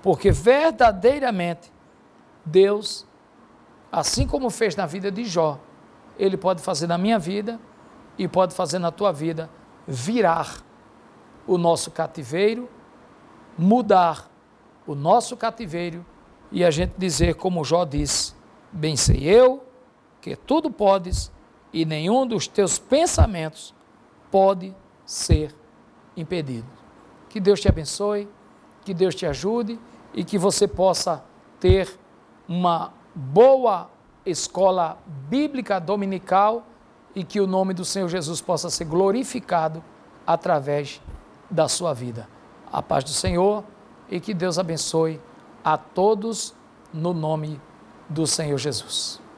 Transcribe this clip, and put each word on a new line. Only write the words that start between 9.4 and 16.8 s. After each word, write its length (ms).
virar 760
o 120
nosso 320
cativeiro, 800
mudar 720
o 80
nosso 420
cativeiro 680
e 120
a 60
gente 260